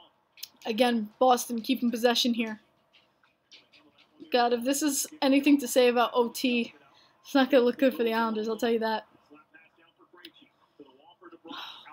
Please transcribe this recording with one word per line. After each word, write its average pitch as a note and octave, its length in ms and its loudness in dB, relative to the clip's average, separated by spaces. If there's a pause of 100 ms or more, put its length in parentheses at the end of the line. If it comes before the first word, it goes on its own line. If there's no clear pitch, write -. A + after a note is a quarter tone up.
(680)
Again, A#3 440 0 (100)
Boston A#3+ 400 2
keeping A#3+ 280 -4
possession A#3 460 0
here. A3 260 -6 (1700)
God, A#3+ 200 2
if A#3 120 -4
this C#4 180 -2
is C#4 240 -2 (160)
anything C#4 380 4
to A#3+ 80 -8
say B3 180 4
about A#3+ 280 2
O A#3+ 160 2
T, A#3+ 440 -2 (480)
it's - 100 -20
not C4 160 4
gonna C4 140 6
look A#3+ 160 0
good C4+ 160 2
for A#3+ 80 -4
the A3+ 100 0
Islanders, A3+ 360 -4
I'll A3 80 -4
tell A#3 160 -2
you A3+ 80 0
that. A3 260 -4 (2500)
<sighs> - 60 -14 (380)